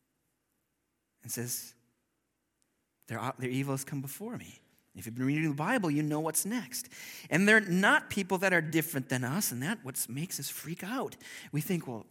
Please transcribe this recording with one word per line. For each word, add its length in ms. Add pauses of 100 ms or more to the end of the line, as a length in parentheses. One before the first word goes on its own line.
(1200)
and 80
says, 420 (1300)
"Their, 320
their 100
evil 240
has 100
come 180
before 360
me." 240 (360)
If 80
you've 100
been 100
reading 240
the 60
Bible, 360
you 100
know 200
what's 240
next. 420 (420)
And 160
they're 140
not 500
people 280
that 160
are 80
different 480
than 160
us, 260
and 100
that 220
what 240
makes 320
us 80
freak 380
out. 320 (340)
We 80
think, 260
"Well, 260